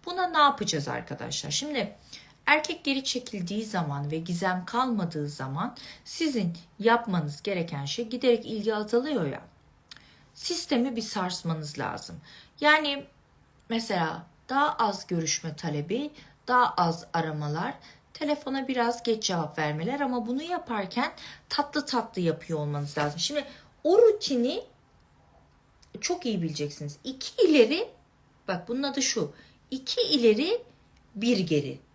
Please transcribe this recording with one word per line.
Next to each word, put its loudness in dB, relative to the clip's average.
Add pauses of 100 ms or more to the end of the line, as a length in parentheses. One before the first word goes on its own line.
Buna 0
ne 0
yapacağız 4
arkadaşlar? -6
Şimdi -2 (500)
erkek 2
geri 0
çekildiği -4
zaman -2
ve -2
gizem -2
kalmadığı 0
zaman -6 (280)
sizin 0 (260)
yapmanız 2
gereken -4
şey -6
giderek 2
ilgi -2
azalıyor 0
ya. -6 (920)
Sistemi 0
bir -2
sarsmanız -4
lazım. -6 (440)
Yani 4 (640)
mesela -2 (220)
daha 2
az 0
görüşme -2
talebi, -2 (380)
daha 4
az 2
aramalar, -2 (400)
telefona -2
biraz 0
geç 0
cevap -2
vermeler -2
ama -2
bunu -4
yaparken -2 (360)
tatlı -2
tatlı -2
yapıyor 0
olmanız -4
lazım. 0
Şimdi -2 (400)
o 8
rutini 4 (1400)
çok -4
iyi 0
bileceksiniz. -6
İki -2
ileri, 8 (600)
bak -4
bunun -2
adı -2
şu. 0 (380)
İki -4
ileri, 4 (520)
bir 2
geri. 0 (160)